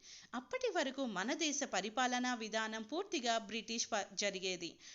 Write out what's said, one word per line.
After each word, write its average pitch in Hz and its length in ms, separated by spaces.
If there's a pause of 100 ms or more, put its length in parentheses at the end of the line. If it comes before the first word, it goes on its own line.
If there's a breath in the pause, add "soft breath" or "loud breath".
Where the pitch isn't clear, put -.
(340 loud breath)
అప్పటి 453 360
వరకు 269 360
మన 208 260
దేశ 311 320
పరిపాలనా 247 680
విధానం 220 480
పూర్తిగా 240 560
బ్రిటిష్ 226 540
ప-, 202 220
జరిగేది. 185 640 (180 loud breath)